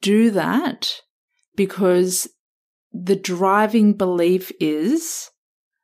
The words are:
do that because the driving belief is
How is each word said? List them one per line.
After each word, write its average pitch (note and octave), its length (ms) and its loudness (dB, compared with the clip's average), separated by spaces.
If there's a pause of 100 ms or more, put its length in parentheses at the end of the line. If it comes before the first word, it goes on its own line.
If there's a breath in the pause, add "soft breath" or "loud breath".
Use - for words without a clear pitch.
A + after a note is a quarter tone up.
do G#3+ 300 4
that G3 640 -4 (600)
because F#3 720 0 (640)
the F3+ 240 -2
driving G3+ 800 2
belief F#3 640 0
is E3+ 720 -4 (540)